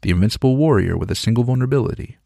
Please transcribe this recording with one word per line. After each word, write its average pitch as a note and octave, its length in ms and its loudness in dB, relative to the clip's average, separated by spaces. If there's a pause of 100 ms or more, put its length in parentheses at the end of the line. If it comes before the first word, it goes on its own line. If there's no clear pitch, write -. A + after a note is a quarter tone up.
the G2 80 -2
invincible G#2+ 460 2
warrior G#2+ 400 2
with F2 140 -4
a F2 60 -2
single A#2 280 0
vulnerability B2+ 800 -2